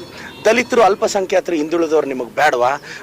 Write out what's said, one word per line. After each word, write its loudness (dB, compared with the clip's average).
ದಲಿತರು, 2
ಅಲ್ಪಸಂಖ್ಯಾತರು, 0
ಹಿಂದುಳಿದವ್ರು 0
ನಿಮಗೆ -6
ಬೇಡವಾ 0